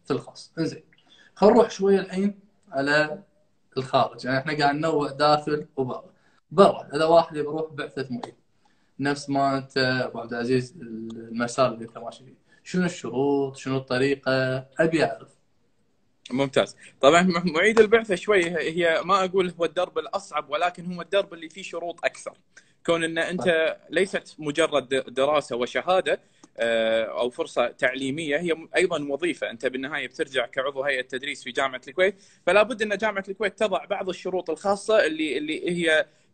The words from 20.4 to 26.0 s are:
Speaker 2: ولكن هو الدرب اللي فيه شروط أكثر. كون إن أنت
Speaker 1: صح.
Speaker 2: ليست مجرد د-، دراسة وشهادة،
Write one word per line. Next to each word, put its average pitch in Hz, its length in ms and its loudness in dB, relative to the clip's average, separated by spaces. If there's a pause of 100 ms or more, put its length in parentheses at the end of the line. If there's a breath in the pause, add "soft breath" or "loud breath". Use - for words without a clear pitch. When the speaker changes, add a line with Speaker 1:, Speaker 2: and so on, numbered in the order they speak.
Speaker 2:
ولكن 175 420 -2
هو 175 100 -10
الدرب 190 320 0
اللي 165 140 -14
فيه 190 140 -18
شروط 170 420 -8
أكثر. - 280 -6 (540 soft breath)
كون 165 180 2
إن 165 140 -2
أنت 165 240 -2
Speaker 1:
صح. 160 480 2
Speaker 2:
ليست 180 480 -2
مجرد 147 500 0
د-، 127 260 -2
دراسة 135 420 0
وشهادة، 147 640 0 (380 soft breath)